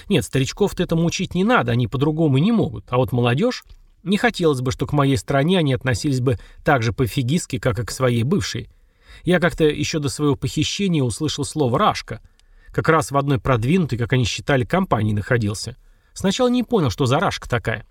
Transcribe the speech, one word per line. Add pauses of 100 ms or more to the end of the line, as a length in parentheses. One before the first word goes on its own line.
Нет,
старичков-то
этому
учить
не
надо,
они
по-другому
не
могут.
А
вот
молодежь? (400)
Не
хотелось
бы,
что
к
моей
стране
они
относились
бы (260)
так
же
пофигистски,
как
и
к
своей
бывшей. (540)
Я
как-то
еще
до
своего
похищения
услышал
слово
«рашка». (500)
Как
раз
в
одной
продвинутой,
как
они
считали,
компании
находился. (380)
Сначала
не
понял,
что
за
рашка
такая.